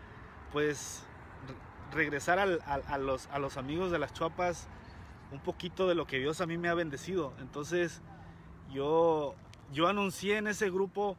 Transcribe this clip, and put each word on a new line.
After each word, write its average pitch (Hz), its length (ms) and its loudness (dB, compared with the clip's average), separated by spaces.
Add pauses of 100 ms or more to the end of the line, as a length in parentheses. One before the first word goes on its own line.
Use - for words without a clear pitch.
(520)
pues, 147 540 0 (840)
re-, 147 60 -2
regresar 156 420 4
al, 185 260 4
al, 139 220 0
a 143 100 0
los, 135 300 0
a 143 100 -4
los 139 200 -2
amigos 156 340 0
de 165 80 2
Las 143 140 -2
Chuapas 170 540 0 (640)
un 139 100 -10
poquito 180 460 0
de 180 60 6
lo 160 140 2
que 135 100 -2
Dios 147 240 0
a 170 60 2
mí 170 100 -2
me 170 120 0
ha 170 40 4
bendecido. 160 640 0
Entonces, 151 640 0 (680)
yo, 151 640 4 (360)
yo 156 160 4
anuncié 202 500 2
en 214 100 0
ese 208 240 2
grupo 190 460 0